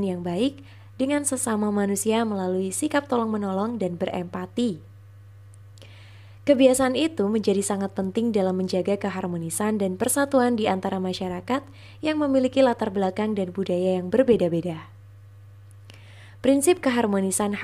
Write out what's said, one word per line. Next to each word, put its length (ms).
yang 160
baik 400
dengan 320
sesama 480
manusia 480
melalui 480
sikap 400
tolong-menolong 720
dan 160
berempati. 800
Kebiasaan 480
itu 320
menjadi 400
sangat 320
penting 320
dalam 240
menjaga 400
keharmonisan 880
dan 160
persatuan 560
di 160
antara 320
masyarakat 640
yang 240
memiliki 400
latar 320
belakang 400
dan 160
budaya 480
yang 80
berbeda-beda. 800
Prinsip 400
keharmonisan 840